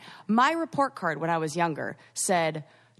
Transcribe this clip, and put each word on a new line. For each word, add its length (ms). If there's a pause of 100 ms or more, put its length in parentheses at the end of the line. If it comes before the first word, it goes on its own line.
(280)
My 240
report 440
card 260
when 80
I 80
was 180
younger 400 (200)
said, 480 (360)